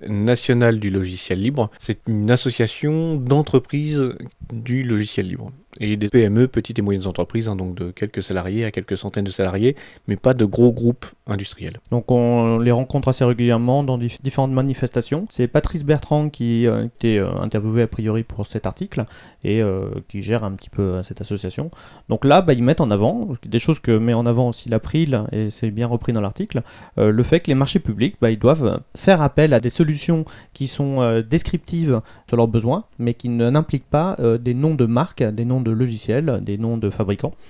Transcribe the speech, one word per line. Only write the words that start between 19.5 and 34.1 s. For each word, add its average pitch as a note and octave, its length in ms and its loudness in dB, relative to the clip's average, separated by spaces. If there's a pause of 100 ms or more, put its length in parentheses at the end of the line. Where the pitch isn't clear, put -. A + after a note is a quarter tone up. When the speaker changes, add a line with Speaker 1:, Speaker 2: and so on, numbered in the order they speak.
Speaker 2:
euh, F#2+ 300 -2 (180)
qui G2+ 140 -10
gère G#2+ 220 -2
un G2 80 -4
petit - 180 -14
peu, - 100 -4
euh, F#2 220 0
cette - 180 -12
association. G#2 500 -6 (380)
Donc - 160 -2
là, C#3+ 160 6
bah, E3+ 140 4
ils A#2+ 80 0
mettent C3+ 180 2
en C3 100 2
avant D3+ 380 0 (160)
des G#2+ 140 0
choses D#3+ 200 0
que A2+ 200 2
met A#2 160 2
en A#2 100 0
avant A#2+ 240 2
aussi A#2 220 -6
l'April, B2+ 600 0
et G#2+ 200 -2
c'est A2+ 200 -4
bien A2+ 180 -2
repris A#2+ 260 -2
dans A2 80 0
l'article, A#2 400 -4 (340)
euh, G#2+ 140 4
le A2 120 4
fait D#3+ 180 4
que - 80 -10
les C#3+ 60 4
marchés C3+ 260 2
publics, A#2+ 420 -2
bah, A2+ 80 4
ils A2 80 0
doivent A#2 420 4 (160)
faire F#3 240 4
appel D3+ 320 4
à A#2 80 6
des A#2+ 80 -2
solutions D#3 560 0 (300)
qui C#3 140 -6
sont, C#3 340 -2
euh, A2+ 180 2
descriptives D3+ 800 0 (260)
sur A#2 120 0
leurs A#2 100 6
besoins, A#2 360 0 (140)
mais A#2+ 140 0
qui A#2+ 160 -8
ne, A#2 220 2
n'impliquent D3 400 0
pas, E3+ 300 0